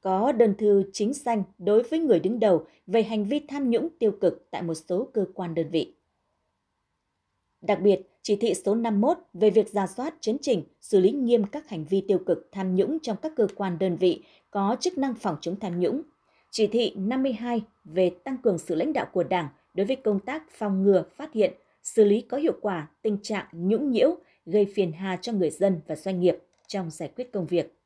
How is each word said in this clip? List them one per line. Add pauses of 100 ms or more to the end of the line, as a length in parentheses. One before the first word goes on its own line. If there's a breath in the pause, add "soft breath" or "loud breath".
Có
đơn
thư
chính
danh (160)
đối
với
người
đứng
đầu (200 loud breath)
về
hành
vi
tham
nhũng (100)
tiêu
cực
tại
một
số
cơ (100)
quan,
đơn
vị. (1700)
Đặc
biệt, (160)
chỉ
thị
số
năm
mươi
mốt (160)
về
việc
rà
soát,
chấn
chỉnh, (180)
xử
lý
nghiêm
các
hành
vi
tiêu
cực,
tham
nhũng
trong
các
cơ (100)
quan,
đơn
vị (280 soft breath)
có
chức
năng
phòng
chống
tham
nhũng. (480)
Chỉ
thị
năm
mươi
hai (220)
về (140)
tăng
cường
sự
lãnh
đạo
của
Đảng (260 soft breath)
đối
với
công
tác
phòng
ngừa, (120)
phát
hiện, (300 soft breath)
xử
lý
có
hiệu
quả (120)
tình
trạng
nhũng
nhiễu, (300 soft breath)
gây
phiền
hà
cho
người
dân
và
doanh
nghiệp (280)
trong
giải
quyết
công
việc